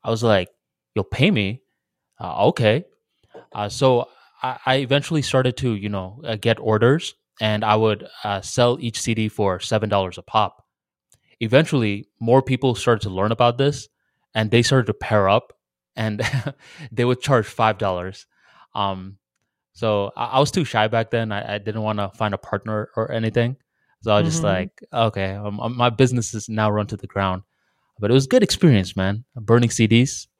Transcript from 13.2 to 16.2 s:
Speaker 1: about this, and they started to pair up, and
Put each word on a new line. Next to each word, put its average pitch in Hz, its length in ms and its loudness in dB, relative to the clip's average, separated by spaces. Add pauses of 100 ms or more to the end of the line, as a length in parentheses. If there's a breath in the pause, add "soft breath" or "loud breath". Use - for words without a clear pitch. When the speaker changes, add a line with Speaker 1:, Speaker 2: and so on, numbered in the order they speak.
Speaker 1:
about 120 260 2
this, 143 320 -2 (440)
and 110 180 0
they 120 100 4
started 123 260 2
to 104 60 -4
pair 101 340 0
up, 104 260 0 (420)
and 110 260 -4